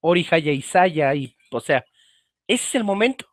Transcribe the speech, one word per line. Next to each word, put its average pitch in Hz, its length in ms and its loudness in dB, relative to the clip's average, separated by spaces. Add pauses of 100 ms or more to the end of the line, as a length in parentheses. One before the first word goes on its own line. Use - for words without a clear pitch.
Ori 175 280 2
Haya 156 220 2
Isaya 151 640 2
y, 135 200 -8 (160)
o 123 80 -4
sea, 131 260 -2 (600)
ese 240 200 -2
es - 80 -6
el 240 80 0
momento. 208 500 -2